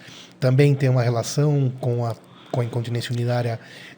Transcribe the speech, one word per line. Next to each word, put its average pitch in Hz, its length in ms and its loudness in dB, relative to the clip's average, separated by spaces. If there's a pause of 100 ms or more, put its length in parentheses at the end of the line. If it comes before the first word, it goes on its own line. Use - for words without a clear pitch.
(420)
também 135 340 6
tem 135 140 2
uma 127 120 2
relação 131 800 0
com 120 260 -2
a, 113 80 -2 (380)
com 127 80 -2
a 120 60 0
incontinência 117 480 -4
urinária? 120 440 -2 (400)